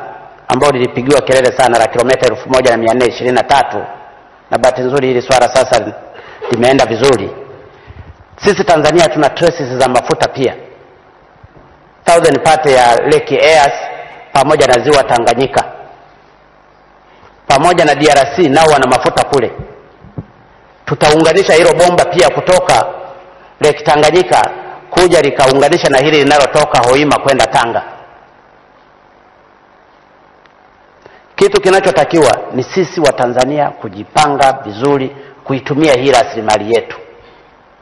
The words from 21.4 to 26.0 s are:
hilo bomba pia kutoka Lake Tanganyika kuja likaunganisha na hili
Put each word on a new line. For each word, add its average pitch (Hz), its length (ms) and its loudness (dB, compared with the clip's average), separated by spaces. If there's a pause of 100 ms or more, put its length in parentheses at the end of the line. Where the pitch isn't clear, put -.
hilo 165 200 4
bomba 175 320 2
pia 170 240 2
kutoka 147 560 0 (760)
Lake 147 220 0
Tanganyika 151 680 2 (400)
kuja 175 320 2
likaunganisha 143 680 2
na 139 80 2
hili 147 260 2